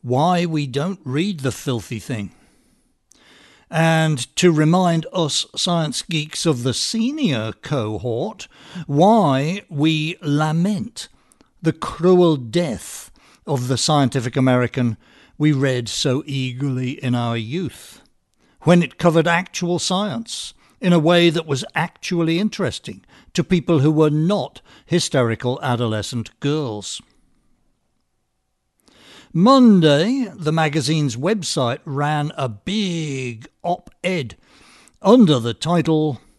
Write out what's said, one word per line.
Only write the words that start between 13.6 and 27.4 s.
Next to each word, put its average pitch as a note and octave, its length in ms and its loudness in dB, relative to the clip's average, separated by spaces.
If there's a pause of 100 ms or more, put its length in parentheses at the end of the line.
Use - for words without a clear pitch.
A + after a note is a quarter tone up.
the C3 100 -2
Scientific C3+ 580 0
American B2 640 0 (420)
we D3+ 120 2
read C3 380 -2
so C#3 380 -2
eagerly C3 760 -6
in B2 120 0
our A#2+ 220 -2
youth, B2+ 640 -10 (600)
when F3 220 6
it - 160 -8
covered E3 280 4
actual F3 520 -2
science G3+ 760 -6 (260)
in F3+ 140 2
a E3+ 60 6
way E3+ 320 4
that D#3+ 160 -4
was C#3 260 -4
actually E3 640 -2
interesting F#3+ 680 -4 (300)
to - 100 0
people E3+ 360 2
who D3 120 4
were D3+ 200 4
not D#3 500 -2 (240)
hysterical B2+ 760 0
adolescent A#2 760 -4
girls. C#3+ 600 -6 (2250)